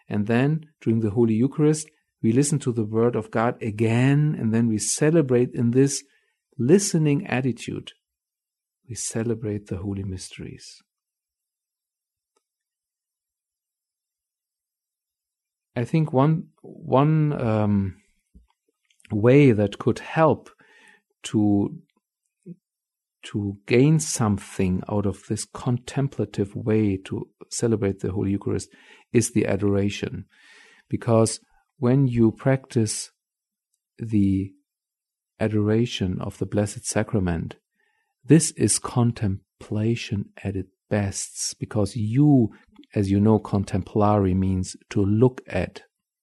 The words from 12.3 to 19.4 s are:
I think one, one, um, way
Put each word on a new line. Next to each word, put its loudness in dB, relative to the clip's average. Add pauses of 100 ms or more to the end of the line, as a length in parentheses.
I -2
think 0
one, 2 (120)
one, 0
um, 0 (1160)
way 6